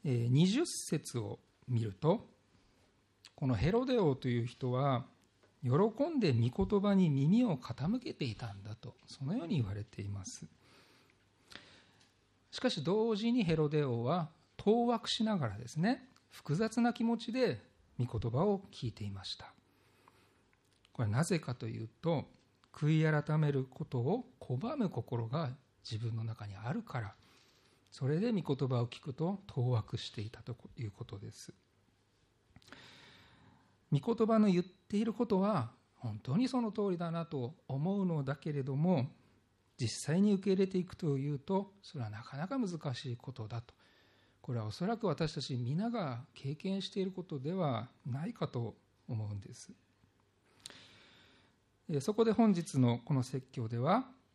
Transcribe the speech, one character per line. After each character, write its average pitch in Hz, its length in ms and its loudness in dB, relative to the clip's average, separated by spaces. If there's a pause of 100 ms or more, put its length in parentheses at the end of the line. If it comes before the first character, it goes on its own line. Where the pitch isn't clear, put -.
え 120 240 0
ー、 - 20 -
二 147 180 8
十 254 180 2
節 - 540 -6
を 104 200 -8 (280)
見 117 140 2
る 104 120 -2
と、 170 340 2 (1080)
こ 139 120 -2
の 127 80 2
ヘ 117 160 2
ロ 240 140 2
デ 254 120 2
王 151 180 4
と 131 120 -6
い 120 160 2
う - 20 -2
人 123 260 -4
は、 127 340 2 (560)
喜 127 80 -2 (400)
ん 311 100 0
で 170 140 4
御 120 320 2
言 196 160 2
葉 202 140 4
に 185 140 6
耳 151 340 4
を 180 140 2
傾 185 420 -2
け - 140 -8
て - 100 -4
い 113 120 -2
た 110 160 -8
ん 98 120 -14
だ 104 120 -10
と、 - 200 -16 (120)
そ - 180 -10
の 170 100 -2
よ 285 80 -2
う 349 40 -8
に 220 100 0
言 120 80 2
わ 95 80 -6
れ 104 100 -6
て - 180 -12
い 101 80 -6
ま 101 160 -8
す。 - 200 -14 (2000)
し - 80 -10
か 254 100 2
し 147 140 -2
同 220 320 2
時 226 160 0
に 247 120 4
ヘ 160 120 4
ロ 151 140 4
デ 151 140 2
王 117 200 0
は 156 260 0 (280)
当 240 300 4
惑 233 220 0
し - 140 0
な 214 140 2
が 131 120 0
ら 98 80 -8
で 120 100 -10
す - 120 -6
ね、 208 280 2 (240)
複 - 240 -2
雑 220 260 0
な 233 120 4
気 226 100 -2
持 233 140 2
ち 226 140 -8
で 208 300 0 (380)
御 120 200 -2
言 113 120 -2
葉 127 80 2
を 196 320 2
聞 - 160 -8
い 104 40 -4
て - 120 -12
い 101 80 -6
ま 98 120 -12
し - 120 -8
た。 - 180 -18 (1400)
こ 131 100 -2
れ 104 60 0
は 104 60 0
な 139 80 4
ぜ 175 160 2
か 127 160 -6
と 117 120 -10
い 113 160 -6
う 113 60 -10 (120)
と、 151 240 0 (480)
悔 156 460 4
い 147 40 -2
改 156 140 0
め 151 140 4
る 135 180 2
こ - 140 -10
と 131 160 -2
を 180 260 0 (140)
拒 135 380 -4
む 214 120 0
心 113 380 -4
が 139 220 -2 (400)
自 113 140 -4
分 113 120 -4
の 113 80 -4
中 113 240 -8
に 95 80 -10
あ 110 160 -6
る 220 120 -4
か 127 180 -6
ら 101 120 -8 (800)
そ - 160 -4
れ 151 120 2
で 233 120 0
御 160 240 0
言 135 120 0
葉 127 140 2
を 117 60 0
聞 - 140 -12
く 131 120 -10
と 185 340 -2
当 123 220 0
惑 120 280 0
し - 140 -8
て 113 100 -8
い 110 80 -6
た - 120 -16
と 120 140 -10 (220)
い 131 80 -6
う 101 60 -6
こ - 140 -14
と 101 140 -12
で 107 120 -12
す。 - 220 -18 (2500)
御 151 220 0
言 220 140 4
葉 226 120 4
の 214 80 8
言 175 140 4
っ - 20 -2
て - 340 -6
い 226 80 2
る 226 80 -2
こ 240 120 0
と 190 140 2
は 185 320 2 (240)
本 107 260 -6
当 131 160 0
に 240 100 2
そ 254 140 0
の 220 100 -2
通 202 200 0
り 170 60 -2
だ 165 140 -4
な 165 140 -2
と 139 300 -4 (120)
思 170 340 0
う 190 40 2
の 160 180 0
だ 135 120 -2
け 156 180 -6
れ 143 100 -2
ど 135 120 -2
も、 151 320 4 (720)
実 135 340 -2
際 185 80 4
に 208 120 6
受 190 100 0
け 208 80 0
入 190 140 4
れ - 20 -6
て 190 100 -2
い 180 60 2
く - 120 -10
と 143 220 0
い 143 160 0
う 139 60 -4
と、 196 320 -2 (100)
そ - 160 -14
れ 123 60 -4
は 107 60 -4
な 107 120 -10
か 135 160 -14
な 165 100 -6
か 277 100 -4
難 220 120 0 (260)
し 127 160 -8
い 120 60 -6
こ - 140 -12
と 110 160 -10
だ 117 140 -8
と。 - 120 -20 (680)
こ 131 120 -6
れ 120 60 -2
は 107 60 -4
お 107 60 -4
そ - 140 -4
ら 208 120 -2
く 214 100 -2
私 156 260 -2
た 147 80 -6
ち 135 140 -6
皆 143 340 -2
が 147 320 -4 (120)
経 139 220 -8
験 196 260 -4
し - 80 -8
て 202 100 -6
い 185 60 0
る 190 60 -4
こ 185 120 -8
と 151 160 -6
で 151 140 -4
は 131 340 0 (180)
な 139 200 -4
い 233 80 -6
か 156 140 -6
と 117 280 -6 (320)
思 110 180 -4
う 104 80 -6
ん 104 60 -6
で 101 140 -14
す。 - 180 -20 (2250)
え 151 80 -2
ー、 131 40 0
そ 214 120 -2
こ 226 120 4
で 220 60 4
本 220 220 6
日 165 260 0
の 123 200 6
こ - 140 -2
の 131 100 2
説 131 280 -6
教 117 160 -6
で 117 100 -4
は 180 280 2 (300)